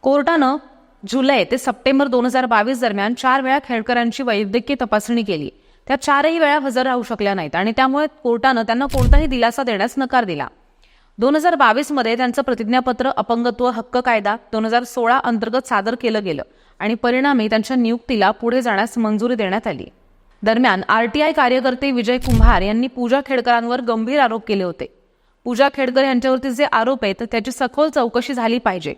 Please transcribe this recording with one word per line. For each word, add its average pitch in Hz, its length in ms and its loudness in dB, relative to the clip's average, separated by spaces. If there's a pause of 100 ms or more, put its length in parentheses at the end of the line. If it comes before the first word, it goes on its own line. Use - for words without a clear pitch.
कोर्टानं 285 540 2 (460)
जुलै 254 480 2
ते 254 60 -2
सप्टेंबर 269 500 0
दोन 247 180 0
हजार 254 200 0
बावीस 233 360 0
दरम्यान 208 320 -2
चार 262 280 0
वेळा 262 260 0
खेडकरांची 233 560 -2
वैद्यकीय 220 580 -2
तपासणी 233 420 -2
केली. 165 260 -4 (380)
त्या 269 80 0
चारही 294 440 0
वेळा 294 200 4
हजर 254 260 -2
राहू 247 180 -2
शकल्या 208 300 -2
नाहीत 165 220 -6
आणि 196 200 0
त्यामुळे 269 320 0 (160)
कोर्टानं 240 400 2
त्यांना 240 220 0
कोणताही 277 420 4
दिलासा 247 360 0
देण्यास 226 340 -2
नकार 254 260 0
दिला. 147 240 -6 (680)
दोन 262 180 2
हजार 330 200 4
बावीस 269 360 2
मध्ये 240 260 0
त्यांचं 254 240 -2
प्रतिज्ञापत्र 247 760 -2
अपंगत्व 240 520 -2
हक्क 233 280 -6
कायदा 220 380 0 (160)
दोन 220 140 -2
हजार 233 180 0
सोळा 240 400 0
अंतर्गत 226 440 -2
सादर 220 340 -2
केलं 220 220 -2
गेलं 156 200 -6 (360)
आणि 220 160 -2
परिणामी 247 520 0
त्यांच्या 220 300 0
नियुक्तीला 226 540 0
पुढे 233 300 -2
जाण्यास 233 360 -2
मंजुरी 220 380 0
देण्यात 214 320 -2
आली. 156 180 -6 (580)
दरम्यान 220 460 2
आरटीआय 233 420 2
कार्यकर्ते 262 600 0
विजय 240 260 0
कुंभार 233 440 4
यांनी 220 260 0
पूजा 247 380 -2
खेडकरांवर 240 560 0
गंभीर 233 380 -2
आरोप 226 280 0
केले 202 160 -2
होते. 170 220 -6 (600)
पूजा 247 280 2
खेडकर 262 300 0
यांच्यावरती 262 480 0
जे 254 200 0
आरोप 233 320 0
आहेत 196 280 -4
त्याची 233 200 -4
सखोल 285 380 0
चौकशी 247 440 -2
झाली 233 240 0
पाहिजे. 185 400 -4